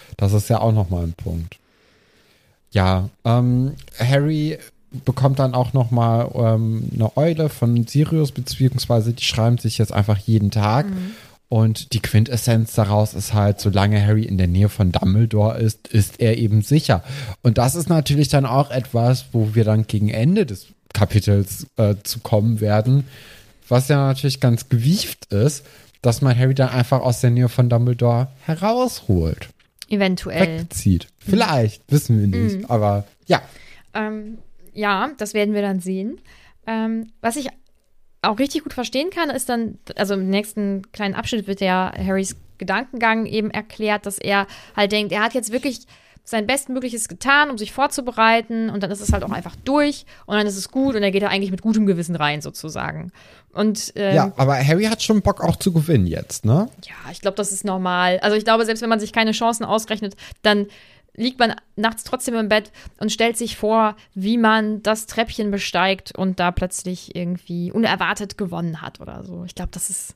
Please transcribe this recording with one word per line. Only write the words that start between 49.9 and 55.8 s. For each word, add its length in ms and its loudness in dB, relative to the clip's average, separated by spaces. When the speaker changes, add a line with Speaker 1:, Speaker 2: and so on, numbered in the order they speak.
Speaker 2:
und 100 -4
dann 80 2
ist 100 -4
es 140 -10
gut 260 0
und 60 0
er 80 2
geht 140 0
da 60 -2
eigentlich 200 -2
mit 140 -6
gutem 240 2
Gewissen 280 -2
rein 260 -2
sozusagen. 720 -10
Und, 420 -2
ähm, 200 0
Speaker 1:
Ja, 220 2
aber 180 2
Harry 300 2
hat 160 -2
schon 220 2
Bock 200 0
auch 120 2
zu 180 -2
gewinnen 320 4